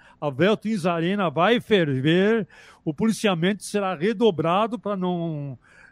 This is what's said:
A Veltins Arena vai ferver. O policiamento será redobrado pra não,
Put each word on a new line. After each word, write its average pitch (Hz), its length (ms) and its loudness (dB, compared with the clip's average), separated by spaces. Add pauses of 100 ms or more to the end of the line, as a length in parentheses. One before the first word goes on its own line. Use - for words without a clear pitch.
(200)
A 151 100 -4
Veltins 185 560 0
Arena 175 440 0
vai 180 320 2
ferver. 175 840 2 (380)
O 160 100 -4
policiamento 196 680 0
será 190 320 -4
redobrado 190 800 0
pra 202 200 -6
não, 165 600 -4 (340)